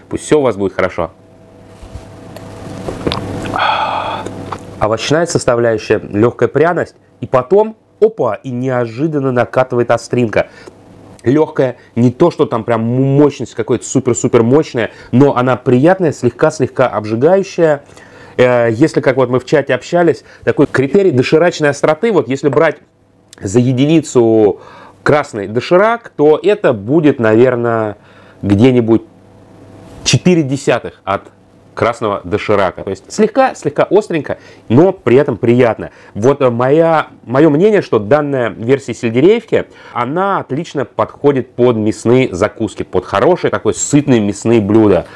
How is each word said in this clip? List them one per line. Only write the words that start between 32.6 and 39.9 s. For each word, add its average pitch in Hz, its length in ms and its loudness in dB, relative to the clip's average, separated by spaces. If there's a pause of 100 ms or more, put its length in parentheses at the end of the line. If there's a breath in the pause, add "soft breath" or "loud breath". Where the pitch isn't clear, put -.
То 98 60 -8
есть - 220 -12
слегка, 226 420 0
слегка - 280 -4
остренько, 175 560 -2 (320 loud breath)
но 165 220 4
при 123 260 2
этом 143 180 0
приятно. 117 540 0 (240 loud breath)
Вот, 131 260 0
э, 131 80 2
моя, 143 600 0 (180)
моё 139 240 2
мнение, 180 320 2
что - 160 -2
данная 135 500 -2
версия 120 460 -4
сельдереевки, 131 720 0 (260 loud breath)